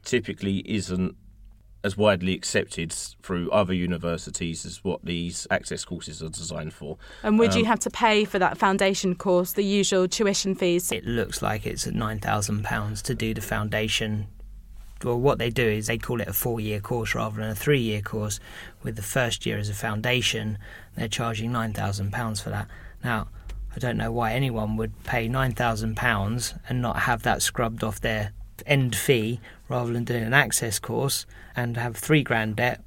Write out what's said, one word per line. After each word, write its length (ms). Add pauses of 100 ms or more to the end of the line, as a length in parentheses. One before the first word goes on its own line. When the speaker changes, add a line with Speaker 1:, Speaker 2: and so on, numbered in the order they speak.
Speaker 1:
typically 560
isn't 560 (680)
as 140
widely 360
accepted 600
through 580
other 220
universities 920
as 200
what 180
these 480
access 320
courses 400
are 60
designed 440
for. 240 (260)
Speaker 2:
And 160
would 160
you 60
Speaker 1:
Um, 60
Speaker 2:
have 120
to 100
pay 340
for 160
that 180
foundation 580
course, 360
the 140
usual 420
tuition 480
fees? 380
Speaker 3:
It 120
looks 360
like 240
it's 200
at 80
nine 260
thousand 440
pounds 380
to 120
do 200
the 80
foundation. 840 (760)
Well, 160
what 200
they 100
do 180
is 200
they 100
call 240
it 80
a 40
four-year 460
course 340
rather 280
than 80
a 60
three-year 460
course, 380 (420)
with 140
the 60
first 440
year 120
as 100
a 60
foundation. 840 (380)
They're 140
charging 420
nine 220
thousand 400
pounds 260
for 120
that. 180 (340)
Now, 240 (480)
I 40
don't 180
know 160
why 180
anyone 460
would 260
pay 240
nine 240
thousand 460
pounds 560 (160)
and 120
not 180
have 240
that 180
scrubbed 420
off 160
their 320 (340)
end 300
fee 460 (260)
rather 240
than 140
doing 180
an 100
access 460
course 460 (300)
and 200
have 220
three 260
grand 320
debt. 320